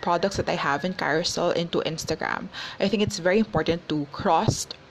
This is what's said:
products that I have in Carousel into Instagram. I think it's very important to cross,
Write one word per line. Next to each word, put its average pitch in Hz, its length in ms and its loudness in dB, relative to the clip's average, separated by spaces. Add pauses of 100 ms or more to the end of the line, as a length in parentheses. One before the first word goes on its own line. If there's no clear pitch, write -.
products 175 360 0
that - 120 -2
I 175 60 2
have 143 280 0
in 185 120 -4
Carousel 165 560 0
into 170 300 0
Instagram. - 680 -4 (320)
I 202 80 2
think 202 160 2
it's - 160 -2
very 180 180 4
important 170 520 2
to 151 220 0
cross, - 540 2 (260)